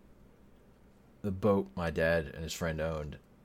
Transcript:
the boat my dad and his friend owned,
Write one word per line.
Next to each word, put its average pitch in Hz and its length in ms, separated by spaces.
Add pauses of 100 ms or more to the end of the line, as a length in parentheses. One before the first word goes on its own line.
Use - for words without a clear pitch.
(1200)
the 104 80
boat 98 440
my 85 160
dad 80 360
and 76 160
his 78 100
friend 80 280
owned, 76 380 (260)